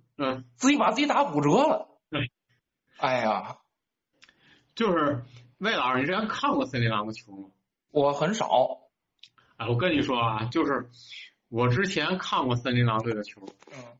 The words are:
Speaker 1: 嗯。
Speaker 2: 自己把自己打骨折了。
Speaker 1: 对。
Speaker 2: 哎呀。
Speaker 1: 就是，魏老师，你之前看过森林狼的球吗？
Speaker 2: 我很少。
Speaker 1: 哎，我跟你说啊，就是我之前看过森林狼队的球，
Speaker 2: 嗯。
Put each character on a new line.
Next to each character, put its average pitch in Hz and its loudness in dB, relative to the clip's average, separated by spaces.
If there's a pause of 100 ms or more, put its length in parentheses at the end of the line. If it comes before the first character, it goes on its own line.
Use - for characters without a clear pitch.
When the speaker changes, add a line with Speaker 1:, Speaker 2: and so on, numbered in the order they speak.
(180)
Speaker 1:
嗯。 131 -4 (100)
Speaker 2:
自 262 2
己 294 6
把 220 4
自 247 0
己 294 0
打 277 2
骨 151 -2
折 147 4
了。 269 4 (200)
Speaker 1:
对。 139 -6 (640)
Speaker 2:
哎 131 -2
呀。 104 -2 (1160)
Speaker 1:
就 202 2
是， 147 0 (320)
魏 208 -2
老 127 0
师， 127 0
你 135 0
之 180 -2
前 214 -2
看 - -2
过 269 0
森 123 -4
林 113 2
狼 107 -2
的 110 -8
球 104 -16
吗？ 98 -16 (420)
Speaker 2:
我 143 2
很 151 0
少。 - 0 (800)
Speaker 1:
哎， 113 -8
我 120 2
跟 175 0
你 143 2
说 123 -2
啊， 110 -2
就 151 0
是 135 -2 (600)
我 120 2
之 180 2
前 180 -2
看 180 -2
过 123 0
森 123 -2
林 123 4
狼 110 2
队 117 -2
的 104 -6
球， - -20 (320)
Speaker 2:
嗯。 123 -18